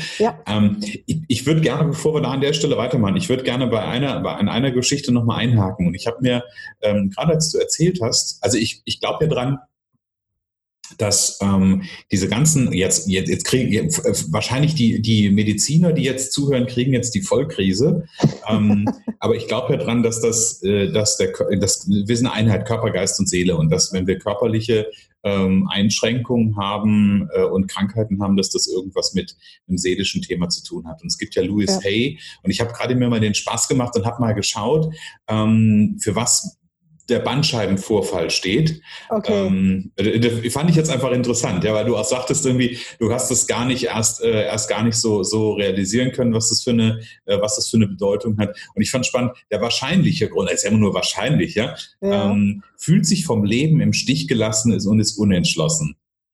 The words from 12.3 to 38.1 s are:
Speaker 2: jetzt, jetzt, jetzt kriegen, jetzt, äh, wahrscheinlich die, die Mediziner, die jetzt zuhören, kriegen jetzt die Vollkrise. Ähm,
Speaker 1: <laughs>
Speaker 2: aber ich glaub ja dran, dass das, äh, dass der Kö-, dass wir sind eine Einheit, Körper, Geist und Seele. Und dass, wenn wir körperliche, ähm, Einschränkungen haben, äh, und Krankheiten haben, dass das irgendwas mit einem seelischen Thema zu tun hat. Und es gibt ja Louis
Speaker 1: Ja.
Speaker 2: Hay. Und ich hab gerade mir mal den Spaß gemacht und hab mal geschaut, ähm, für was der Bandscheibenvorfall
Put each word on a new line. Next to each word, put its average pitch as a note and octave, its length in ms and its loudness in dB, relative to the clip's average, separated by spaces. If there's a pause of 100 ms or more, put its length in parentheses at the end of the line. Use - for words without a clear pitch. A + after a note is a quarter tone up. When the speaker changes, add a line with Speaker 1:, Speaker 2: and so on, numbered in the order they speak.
Speaker 2:
jetzt, F#2 380 0
jetzt, F#2 200 0
jetzt - 140 -2
kriegen, - 300 0
jetzt, - 320 0
äh, D#3 80 2 (180)
wahrscheinlich C3 420 0
die, A2+ 280 2
die A2 300 2
Mediziner, A2 600 2
die C3+ 120 0
jetzt C3 280 -4
zuhören, C#3 340 0
kriegen B2+ 280 0
jetzt A#2 200 -2
die G2 80 -2
Vollkrise. A2 840 0 (420)
Ähm, G#2 400 2 (160)
Speaker 1:
<laughs> - 160 -12
Speaker 2:
aber G#2+ 160 0
ich - 120 -8
glaub A2 220 -2
ja C#3+ 80 2
dran, A#2 240 0
dass A2+ 200 0
das, - 420 -2
äh, G2 280 2
dass G#2 260 0
der F#2+ 160 0
Kö-, - 260 -2
dass F#2+ 300 -2
wir G2+ 260 2
sind A#2 120 2
eine - 80 -4
Einheit, A2 300 2
Körper, A2+ 260 -2
Geist F#2 280 -2
und F2+ 80 0
Seele. F2+ 300 2
Und D#2 120 4
dass, - 220 0
wenn F#2 160 -2
wir F#2 100 2
körperliche, A2 720 0 (360)
ähm, F#2+ 460 2
Einschränkungen A2+ 840 0
haben, G2+ 800 2
äh, F#2 100 2
und F#2+ 240 0
Krankheiten G2+ 560 -2
haben, G2 140 2
dass F#2+ 140 0
das - 160 -2
irgendwas F#2+ 460 -4
mit F#2 220 -4 (320)
einem F#2 100 -2
seelischen F2+ 440 -2
Thema F2 260 -4
zu - 160 -4
tun - 240 -12
hat. D#2 140 -16
Und E2+ 60 -12
es - 100 -6
gibt - 180 -10
ja F#2+ 80 -2
Louis G2+ 260 0
Speaker 1:
Ja. F#3+ 140 -2
Speaker 2:
Hay. A#2 340 -2 (260)
Und - 80 -6
ich - 100 -2
hab A2+ 120 -4
gerade A#2+ 220 -2
mir B2 140 2
mal A#2 100 0
den G#2+ 140 2
Spaß - 340 -4
gemacht B2+ 300 0
und G2 80 -2
hab A#2 160 -4
mal A2+ 120 2
geschaut, B2+ 600 -2 (340)
ähm, G#2+ 720 4
für F#2 160 -2
was - 380 -2 (560)
der A2+ 100 2
Bandscheibenvorfall G2+ 1120 0